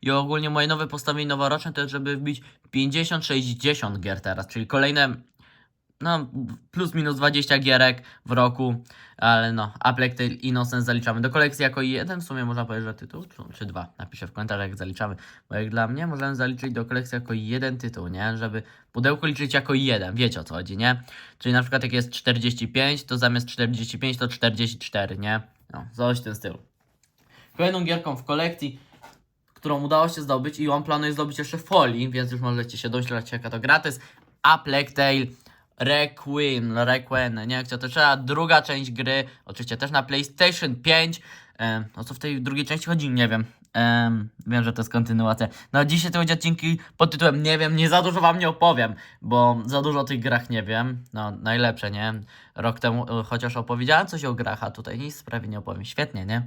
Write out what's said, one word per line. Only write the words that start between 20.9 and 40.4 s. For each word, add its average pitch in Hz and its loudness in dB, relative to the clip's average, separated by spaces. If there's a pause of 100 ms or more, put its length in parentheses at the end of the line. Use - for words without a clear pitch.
czyli 123 0
na 127 6
przykład 127 0
jak 123 -4
jest 120 0
czterdzieści 120 -2
pięć, 139 0
to 127 -4
zamiast 120 2
czterdzieści 117 -2
pięć 127 -4
to 123 -2
czterdzieści 117 -2
cztery, 95 -6
nie, 107 -2 (320)
no, - -12
coś 123 0
w - -12
tym 107 -10
stylu. 90 -10 (1000)
Kolejną 180 0
gierką 165 -2
w - -14
kolekcji, 151 -4 (720)
którą 147 -2
udało 156 4
się 160 -8
zdobyć 139 -2
i 151 -2
ją 147 2
planuję 151 0
zdobyć 147 -4
jeszcze 151 -4
w - -14
folii, 127 4
więc 127 -2
już 123 -4
możecie 120 -2
się 120 -6
domyślać, 120 -4
jaka 117 -6
to 113 -6
gra, 147 4
to 156 -4
jest 131 -6 (420)
A 156 6
Plague 139 0
Tale 135 4 (520)
Requiem, 139 0
Requiem, 123 2
nie 110 -6
wiem, 117 -4
jak 127 -4
to 127 -6
trzeba, 143 6
druga 151 4
część 135 -4
gry, 131 0 (200)
oczywiście 113 -8
też 139 -4
na 143 2
PlayStation 139 0